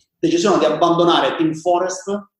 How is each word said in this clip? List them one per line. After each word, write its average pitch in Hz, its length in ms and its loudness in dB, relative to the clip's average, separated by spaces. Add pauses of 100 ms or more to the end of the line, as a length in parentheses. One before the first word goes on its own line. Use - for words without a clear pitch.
(180)
decisione 170 400 0
di 147 80 2
abbandonare 160 680 2
Team 160 180 0
Forest, 175 560 -4 (300)